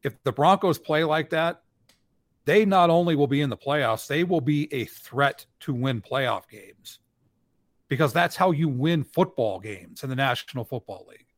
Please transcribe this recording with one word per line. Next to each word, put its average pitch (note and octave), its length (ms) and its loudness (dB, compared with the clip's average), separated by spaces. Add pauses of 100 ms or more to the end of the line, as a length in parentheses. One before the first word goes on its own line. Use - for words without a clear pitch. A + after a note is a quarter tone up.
If - 220 -8
the B2+ 80 -2
Broncos F3+ 460 2
play D#3 260 0
like D#3+ 260 -2
that, E3 300 -2 (840)
they G3+ 200 4
not F#3 240 6
only E3+ 260 4
will C#3+ 100 4
be C#3 140 0
in C#3+ 80 0
the A2+ 80 -6
playoffs, C3+ 500 -2
they D#3 160 -2
will F3 200 0
be D3 300 -2
a B2+ 120 -4
threat - 640 -4 (140)
to D#3 120 -6
win B2 300 -4
playoff B2+ 440 -4
games - 520 -20 (880)
because C#3 240 0
that's F3 240 0
how F#3 140 2
you D#3+ 180 0
win C#3+ 340 0
football A#2+ 560 -2
games F#2+ 460 -14
in C3+ 60 -8
the C3 60 -6
National C3 460 -4
Football G#2 460 -12
League. - 160 -20 (140)